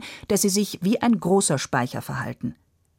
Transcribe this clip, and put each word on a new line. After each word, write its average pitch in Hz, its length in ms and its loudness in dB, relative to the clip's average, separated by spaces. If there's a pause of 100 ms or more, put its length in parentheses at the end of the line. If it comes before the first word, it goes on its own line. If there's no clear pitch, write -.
(300)
dass 208 120 2
sie 208 60 4
sich 196 340 0
wie 196 200 2
ein 233 180 4
großer 175 380 2
Speicher 123 440 -2
verhalten. - 540 -6 (440)